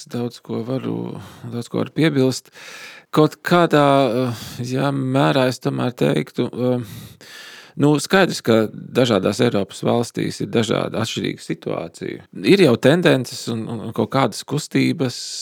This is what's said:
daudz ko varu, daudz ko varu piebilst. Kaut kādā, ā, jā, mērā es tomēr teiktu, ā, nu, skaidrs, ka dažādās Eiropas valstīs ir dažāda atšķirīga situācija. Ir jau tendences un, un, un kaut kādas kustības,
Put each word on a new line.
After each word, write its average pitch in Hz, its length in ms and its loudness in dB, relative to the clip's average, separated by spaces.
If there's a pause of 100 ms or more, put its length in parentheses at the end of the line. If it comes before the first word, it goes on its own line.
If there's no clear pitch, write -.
daudz 120 380 -8
ko 113 200 -8
varu, 117 360 -6 (420)
daudz 117 300 -10
ko 120 100 -4
varu - 140 -8
piebilst. 139 580 0 (560)
Kaut 151 320 2
kādā, 160 460 4 (380)
ā, 123 60 -2 (280)
jā, 127 320 -2
mērā 135 580 2
es 127 140 -6
tomēr 127 320 -4
teiktu, 143 540 -2
ā, 123 300 -2 (920)
nu, 143 220 2
skaidrs, 156 460 2
ka 117 140 2 (140)
dažādās 104 720 0
Eiropas 104 420 -2
valstīs 117 580 -2
ir 113 80 -6
dažāda 98 520 -2
atšķirīga 101 440 -6
situācija. - 800 -8 (200)
Ir 185 200 6
jau 143 120 6
tendences 135 720 2
un, 113 180 -6
un, 113 180 -8
un 113 100 -10
kaut 113 180 -2
kādas 127 320 0
kustības, 135 760 -2 (240)